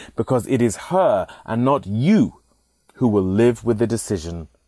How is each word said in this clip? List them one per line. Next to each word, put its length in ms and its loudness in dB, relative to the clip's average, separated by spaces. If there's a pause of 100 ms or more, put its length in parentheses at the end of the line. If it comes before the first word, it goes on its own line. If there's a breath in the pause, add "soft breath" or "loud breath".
(140 loud breath)
because 320 -2
it 140 0
is 300 -2
her 360 2 (200 loud breath)
and 180 -2
not 220 0
you 560 0 (540)
who 120 0
will 160 2
live 400 2
with 140 0
the 80 0
decision 600 -6 (200)